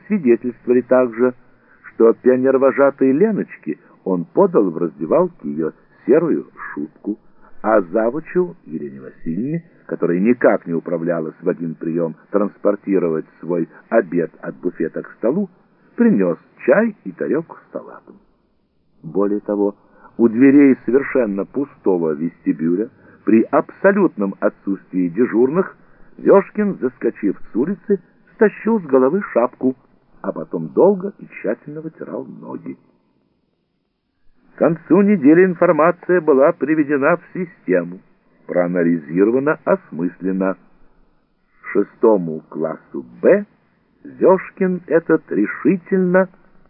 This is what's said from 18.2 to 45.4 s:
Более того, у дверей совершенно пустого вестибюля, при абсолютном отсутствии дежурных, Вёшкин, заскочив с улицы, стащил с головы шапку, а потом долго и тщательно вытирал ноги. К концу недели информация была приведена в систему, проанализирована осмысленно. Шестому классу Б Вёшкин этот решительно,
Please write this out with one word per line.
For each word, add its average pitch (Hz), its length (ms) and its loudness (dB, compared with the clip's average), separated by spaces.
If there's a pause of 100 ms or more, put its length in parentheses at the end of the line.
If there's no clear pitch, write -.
Более 101 380 -2
того, 101 340 -2 (420)
у 113 120 4
дверей 135 560 6
совершенно 113 600 0
пустого 90 680 -2
вестибюля, 85 760 -4 (360)
при 110 180 4
абсолютном 156 1000 0
отсутствии 90 640 -4
дежурных, 123 720 -2 (400)
Вёшкин, 196 640 2
заскочив 113 600 -6 (120)
с - 40 -10
улицы, 185 460 -2 (340)
стащил 214 460 -2
с - 20 -12
головы 135 380 2 (100)
шапку, 120 440 -2 (460)
а 95 120 -8
потом 80 360 -8
долго 190 500 2
и 165 80 -20
тщательно - 540 -10
вытирал 147 440 -14
ноги. - 520 -16 (1800)
К - 20 -20
концу 165 440 2
недели 180 440 4
информация 175 760 2
была 151 300 4
приведена 147 640 0
в - 60 -20 (100)
систему, 90 640 -4 (460)
проанализирована 90 1200 0
осмысленно. 95 920 -4 (1120)
Шестому 92 800 -2
классу 78 560 -10 (160)
Б 196 240 2 (580)
Вёшкин 175 840 -2
этот 160 440 0
решительно, 185 1000 0 (400)